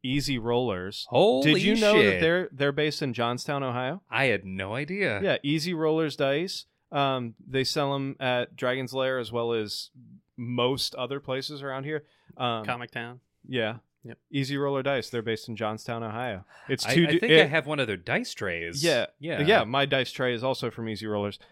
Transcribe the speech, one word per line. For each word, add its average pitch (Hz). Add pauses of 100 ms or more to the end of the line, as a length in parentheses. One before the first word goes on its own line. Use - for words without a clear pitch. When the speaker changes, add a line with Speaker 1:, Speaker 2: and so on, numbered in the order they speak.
Speaker 1:
Easy 131
Rollers. 110
Speaker 2:
Holy 139
Speaker 1:
Did -
you 208
know 214
Speaker 2:
shit. 107
Speaker 1:
that 90
they're, 170
they're 139
based 151
in 131
Johnstown, 123
Ohio? 127
Speaker 2:
I 131
had 101
no 95
idea. 147
Speaker 1:
Yeah, 123
Easy 156
Rollers 156
dice. 147 (260)
Um, 131 (100)
they 131
sell 139
'em 135
at 123
Dragon's 127
Lair 131
as 113
well 117
as 107 (460)
most 123
other 123
places 139
around 135
here. 147 (320)
Um, 117
Speaker 3:
Comic 120
Town. 120 (300)
Speaker 1:
Yeah. 117 (260)
Speaker 3:
Yep. 117 (120)
Speaker 1:
Easy 139
Roller 139
Dice. 135
They're 120
based 110
in 113
Johnstown, 113
Ohio. 110 (240)
It's 135
Speaker 2:
I, 131
Speaker 1:
two 170
Speaker 2:
I -
Speaker 1:
du-, 165
Speaker 2:
think 160
Speaker 1:
it 160
Speaker 2:
I 165
have 151
one 147
of 120
their 101
dice 131
trays. 87
Speaker 1:
Yeah. 131 (120)
Speaker 2:
Yeah. 147
Speaker 1:
Yeah, 156
my 135
dice 135
tray 127
is 117
also 131
from 113
Easy 110
Rollers. 101 (120)